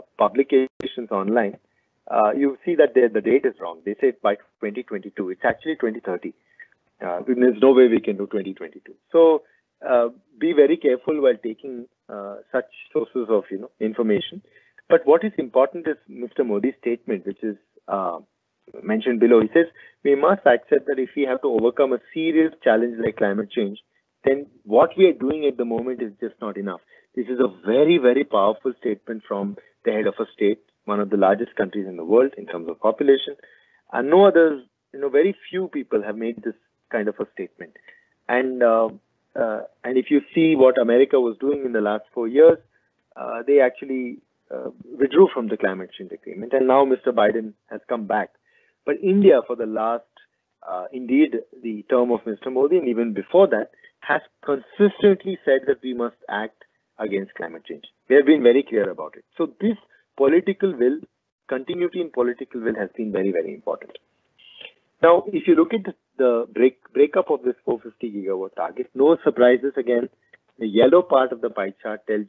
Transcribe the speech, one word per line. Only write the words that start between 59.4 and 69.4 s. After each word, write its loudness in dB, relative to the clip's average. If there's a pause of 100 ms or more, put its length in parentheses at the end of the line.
this -2 (380)
political 2
will, 0 (500)
continuity -6
in -10
political -4
will -4
has -6
been -8
very, -2
very -4
important. -12 (1040)
Now, 4
if -8
you 4
look 2
at -4
the, -12 (220)
the 0
break, 2 (160)
breakup 0
of -4
this -4 (100)
four -4
fifty -12
gigawatt -8
target, -8
no 4
surprises 2